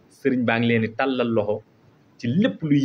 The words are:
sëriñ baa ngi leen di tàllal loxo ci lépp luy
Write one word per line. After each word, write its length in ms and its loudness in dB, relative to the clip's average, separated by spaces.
sëriñ 340 -2
baa 140 2
ngi 100 2
leen 140 2
di 120 -2
tàllal 380 -2
loxo 300 -2
ci 80 -8
lépp 360 0
luy 220 2